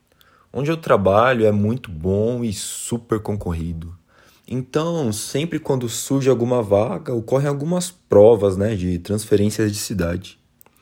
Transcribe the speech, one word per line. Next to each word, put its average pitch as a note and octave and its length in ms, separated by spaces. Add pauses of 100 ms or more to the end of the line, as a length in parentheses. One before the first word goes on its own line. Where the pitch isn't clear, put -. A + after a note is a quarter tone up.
(520)
Onde C#3+ 160
eu E3 80
trabalho A2+ 680
é G#2 60
muito G#2 400
bom G2+ 500
e A2 100
super - 680
concorrido. F2 760 (520)
Então, D3+ 640
sempre - 480
quando B2+ 280
surge C3+ 400
alguma B2 320
vaga, G#2+ 540
ocorrem C3 340
algumas E3 440
provas, G2+ 640
né, G#2+ 180
de F2+ 240
transferências G#2 720
de G#2 80
cidade. F2+ 640 (420)